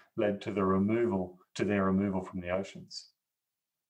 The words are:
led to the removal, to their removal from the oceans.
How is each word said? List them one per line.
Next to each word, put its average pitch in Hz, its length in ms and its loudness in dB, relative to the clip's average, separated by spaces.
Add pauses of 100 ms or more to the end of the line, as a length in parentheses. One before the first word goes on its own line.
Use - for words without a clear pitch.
(160)
led 104 240 0
to 113 140 -6
the 98 100 0
removal, 98 760 2 (180)
to - 100 -2
their 98 180 2
removal 95 400 2
from - 160 -10
the 87 100 -6
oceans. - 600 -6 (800)